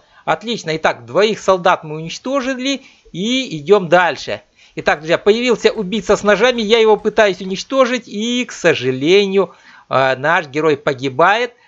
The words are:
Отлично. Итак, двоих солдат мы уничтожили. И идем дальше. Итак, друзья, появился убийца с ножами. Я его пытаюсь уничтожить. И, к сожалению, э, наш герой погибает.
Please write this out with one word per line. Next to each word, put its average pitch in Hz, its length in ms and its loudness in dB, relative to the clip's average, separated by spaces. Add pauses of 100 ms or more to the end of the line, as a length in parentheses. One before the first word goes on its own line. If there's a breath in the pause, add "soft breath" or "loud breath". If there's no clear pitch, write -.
(260 soft breath)
Отлично. 160 500 -4
Итак, 135 300 -2
двоих 185 340 0
солдат 180 440 2
мы 156 120 -10
уничтожили. 262 840 -6 (300 loud breath)
И 214 460 -4
идем 175 300 2
дальше. 147 540 0 (340 soft breath)
Итак, 160 220 -2
друзья, 156 200 -2
появился 220 520 2
убийца 208 460 -2
с - 80 -6
ножами. 214 360 2
Я 226 200 2
его 220 160 4
пытаюсь 208 440 0
уничтожить. 240 680 -2
И, 240 360 -4
к 233 60 -18
сожалению, 175 1040 0 (340 loud breath)
э, 131 280 2
наш 156 320 0
герой 151 280 0
погибает. 156 760 0 (160 soft breath)